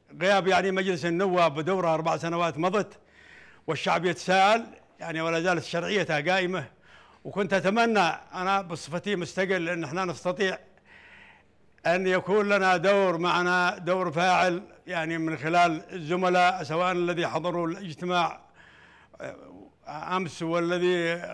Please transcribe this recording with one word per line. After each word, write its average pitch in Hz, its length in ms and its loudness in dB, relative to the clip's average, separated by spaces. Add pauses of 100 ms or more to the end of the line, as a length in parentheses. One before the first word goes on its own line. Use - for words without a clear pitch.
(220)
غياب 190 260 4
يعني 190 240 4
مجلس 185 340 -2
النواب 175 500 2
بدوره 170 380 0
أربع 160 240 0
سنوات 165 400 -2
مضت 185 400 -2 (680)
والشعب 165 380 0
يتساءل 190 580 4 (360)
يعني 160 220 -6
ولا 165 200 0
زالت 175 220 0
شرعيتها 170 580 -2
قائمة. 180 580 -2 (440)
وكنت 185 300 -4
أتمنى 202 560 2 (240)
أنا 190 280 0
بصفتي 175 540 -6
مستقل 180 540 -2
أن 170 140 -4
احنا 170 220 -4
نستطيع 180 520 -2 (1300)
أن 185 220 2
يكون 190 420 2
لنا 190 280 4
دور 185 400 4
معنا، 180 600 2
دور 180 340 -2
فاعل، 180 520 2 (240)
يعني 165 300 -4
من 160 200 -4
خلال 165 560 2
الزملاء، 180 680 2
سواء 170 280 -2
الذي 175 360 -2
حضروا 165 400 -4
الاجتماع، 175 720 -4 (800)
آه، - 140 -12 (840)
أمس 180 240 -6
والذي 170 720 0 (200)